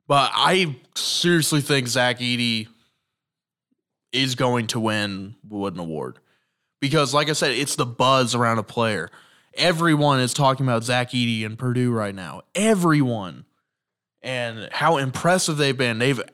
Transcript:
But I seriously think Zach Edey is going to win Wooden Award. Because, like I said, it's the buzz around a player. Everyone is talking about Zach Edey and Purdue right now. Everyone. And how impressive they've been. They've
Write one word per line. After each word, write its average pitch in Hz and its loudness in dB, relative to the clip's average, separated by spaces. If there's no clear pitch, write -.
But 139 2
I 151 2
seriously 165 2
think 135 0
Zach 123 0
Edey 120 -2
is 131 0
going 123 0
to 117 -4
win 104 -4
Wooden 98 -6
Award. 78 -8
Because, 147 0
like 147 2
I 156 0
said, 147 0
it's 135 -2
the 147 0
buzz 123 2
around 117 2
a 107 -6
player. 107 -2
Everyone 151 2
is 123 -2
talking 135 2
about 117 0
Zach 123 -2
Edey 117 -2
and 110 -10
Purdue 123 0
right 104 -2
now. 90 -12
Everyone. 147 2
And 117 -8
how 156 2
impressive 156 0
they've 139 0
been. 120 0
They've 123 0